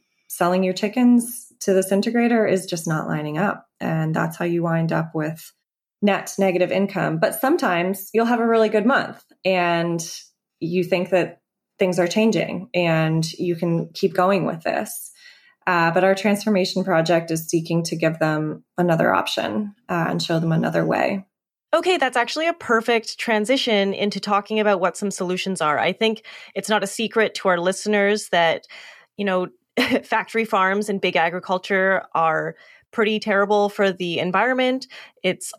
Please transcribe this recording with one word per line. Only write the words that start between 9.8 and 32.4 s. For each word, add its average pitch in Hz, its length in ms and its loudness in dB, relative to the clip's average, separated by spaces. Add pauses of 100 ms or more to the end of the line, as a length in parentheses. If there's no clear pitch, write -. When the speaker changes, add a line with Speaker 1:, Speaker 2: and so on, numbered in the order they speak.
Speaker 1:
you 170 240 -2
think 175 260 -2
that 165 320 0 (380)
things 185 200 2
are 175 80 2
changing 190 640 0
and 160 600 2
you 175 220 -2
can 165 380 -2
keep 175 200 -2
going 185 320 2
with 160 180 -6
this. - 480 -6 (560)
Uh, 170 240 2
but 185 140 4
our 190 100 4
transformation 196 680 0
project 165 440 2
is 160 160 -4
seeking 165 380 0
to 165 140 -6
give 160 220 0
them 156 440 -2 (140)
another 170 360 2
option, 208 640 -2 (140)
uh, 170 180 -2
and 165 160 -2
show 165 160 0
them 165 140 0
another 165 320 0
way. - 400 0 (500)
Speaker 2:
Okay, 339 220 2
that's 254 180 0
actually 254 320 -2
a 339 60 0
perfect 226 640 0
transition 214 760 2
into 202 280 -4
talking 208 400 0
about 202 180 2
what 180 160 0
some 202 160 -4
solutions 185 480 -4
are. 151 180 0
I 135 140 0
think 220 340 -2 (300)
it's 196 140 -6
not 214 140 2
a 196 40 -2
secret - 480 -2
to - 140 -2
our 175 100 2
listeners 202 720 0
that, 170 360 2 (520)
you 202 80 -4
know, 185 220 0 (280)
<laughs> 254 280 0
factory 220 420 -2
farms 196 420 2
and 202 140 -4
big 180 160 0
agriculture 185 840 0 (120)
are 160 400 0 (360)